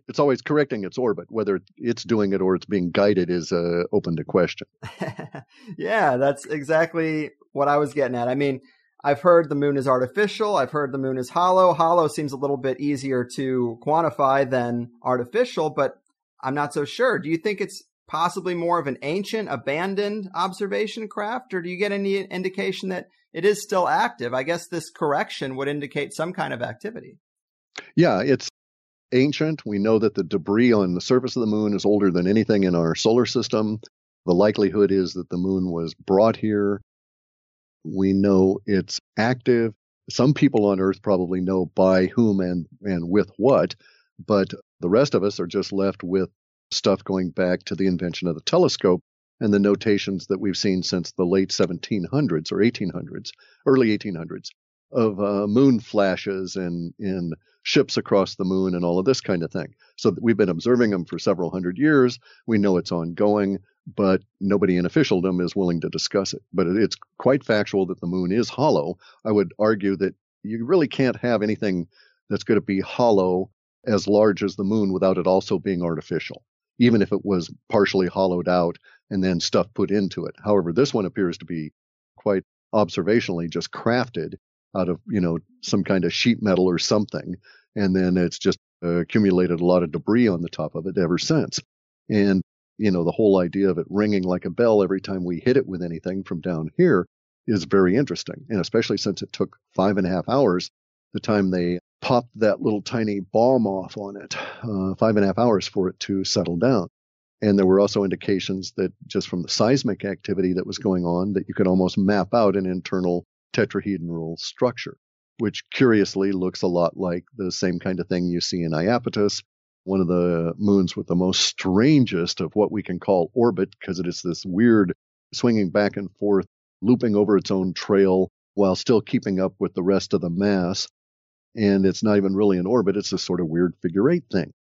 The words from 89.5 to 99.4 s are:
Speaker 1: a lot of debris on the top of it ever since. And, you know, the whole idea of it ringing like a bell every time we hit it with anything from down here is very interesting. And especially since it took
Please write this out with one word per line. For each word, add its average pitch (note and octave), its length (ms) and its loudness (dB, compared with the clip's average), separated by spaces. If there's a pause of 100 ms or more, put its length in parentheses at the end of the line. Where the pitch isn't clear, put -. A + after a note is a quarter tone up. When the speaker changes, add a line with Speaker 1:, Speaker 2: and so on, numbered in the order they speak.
Speaker 1:
a F2 40 0
lot F2+ 180 4
of D#2+ 100 -4
debris G#2+ 360 2
on F2 140 -2
the E2+ 80 -6
top D#2 240 -8
of F2 120 -8
it F#2+ 120 -6
ever F2 180 2
since. - 440 -2 (500)
And, G2+ 320 2 (340)
you G#2+ 140 0
know, F2+ 140 2
the E2+ 80 0
whole G2+ 280 4
idea F#2+ 300 0
of E2+ 80 -2
it E2 100 -4
ringing G2+ 360 0
like F2+ 200 -2
a F#2+ 60 -6
bell G#2+ 320 4
every F#2+ 180 0
time F#2+ 240 -6
we F2 180 -4
hit B2 140 2
it - 100 2
with F2+ 160 -8
anything F2+ 400 -6
from F2 200 -8
down D#2+ 340 -4
here B2+ 300 4 (400)
is G2+ 180 -2
very F#2+ 320 4
interesting. F2 540 -4
And G#2+ 100 -2
especially A2 380 -2
since - 240 -4
it - 100 -12
took - 240 -6 (180)